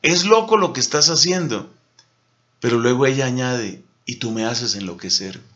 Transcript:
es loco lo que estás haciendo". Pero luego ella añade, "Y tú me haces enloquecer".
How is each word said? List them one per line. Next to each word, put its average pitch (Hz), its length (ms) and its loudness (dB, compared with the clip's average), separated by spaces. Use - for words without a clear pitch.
es 175 240 2
loco 220 320 4
lo 180 160 2
que 131 80 -4
estás 151 280 2
haciendo". 156 640 0
Pero 120 180 0
luego 123 280 4
ella 135 200 2
añade, 123 580 -4
"Y - 120 -12
tú 117 140 -6
me 113 140 -2
haces 117 300 -4
enloquecer". 92 680 -6